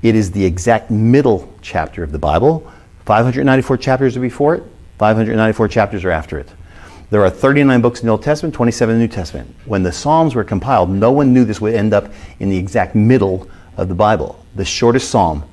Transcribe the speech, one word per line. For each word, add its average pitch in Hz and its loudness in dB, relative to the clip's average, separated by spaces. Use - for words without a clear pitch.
It 113 4
is 104 0
the 98 -2
exact 95 0
middle 113 2
chapter 82 -6
of 73 -10
the 76 -8
Bible. 98 0
Five 110 2
hundred 127 -2
ninety-four 131 2
chapters 131 0
are 123 -6
before 143 0
it, - -8
five 107 2
hundred 110 0
ninety-four 110 0
chapters 101 -2
are 92 0
after 78 -4
it. 71 -14
There 104 2
are 95 4
thirty-nine 135 2
books 117 0
in 117 -4
the 113 2
Old 107 -2
Testament, 151 -4
twenty-seven 117 0
in 113 2
the 117 2
New - -6
Testament. 80 -10
When 98 -2
the 90 -2
Psalms 156 0
were 110 -2
compiled, 104 0
no 98 2
one 139 4
knew 127 6
this 107 -4
would 110 -2
end 107 0
up 101 0
in 95 -4
the 98 0
exact 95 -2
middle 104 2
of 92 -4
the 92 -4
Bible. 104 0
The 131 -6
shortest 120 0
psalm 85 0